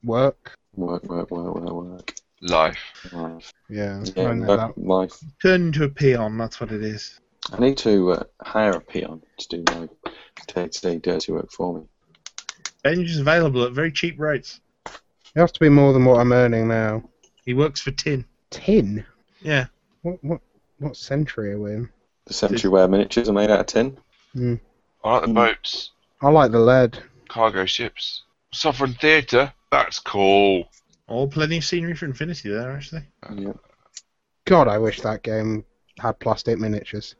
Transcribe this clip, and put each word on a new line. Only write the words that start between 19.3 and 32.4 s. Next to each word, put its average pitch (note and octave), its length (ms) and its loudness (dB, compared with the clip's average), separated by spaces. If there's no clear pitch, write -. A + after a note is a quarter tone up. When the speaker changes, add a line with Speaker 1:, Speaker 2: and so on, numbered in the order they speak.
Speaker 4:
Yeah. C#3+ 240 0
Speaker 1:
What, F3 220 -8
what, D3+ 180 -6
what C#3+ 180 -10
century C3+ 560 -6
are G#2 60 -8
we G#2 120 -6
in? A2+ 180 -8
Speaker 2:
The - 80 -14
century G2+ 360 0
where F#2+ 180 6
miniatures G#2 420 2
are G#2 40 2
made G#2 160 2
out G2+ 120 4
of - 60 -2
tin? B2+ 300 0
Speaker 1:
Hmm. B2 220 -2
Speaker 3:
I A2 100 0
like B2+ 80 2
the - 60 -4
Speaker 2:
Hmm. A#2 60 0
Speaker 3:
boats. - 580 0
Speaker 1:
I C#3 80 4
like D3 220 6
the A#2 80 4
lead. B2 380 6
Speaker 3:
Cargo G2+ 360 0
ships. - 580 -8
Sovereign C3 420 -2
Theatre? C#3 600 2
That's - 280 0
cool. G2 680 2
Speaker 4:
Oh, B2 200 -4
plenty D3+ 300 -4
of D#3 60 -6
scenery E3+ 300 -4
for E3 120 -10
Infinity D3+ 440 -10